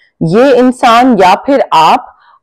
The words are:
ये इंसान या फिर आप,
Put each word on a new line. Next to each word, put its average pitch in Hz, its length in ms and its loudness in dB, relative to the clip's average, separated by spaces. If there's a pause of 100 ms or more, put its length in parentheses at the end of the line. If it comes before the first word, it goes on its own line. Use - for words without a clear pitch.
(220)
ये 226 320 0
इंसान 247 640 0
या 185 160 2
फिर 240 380 -4
आप, 165 440 -2 (260)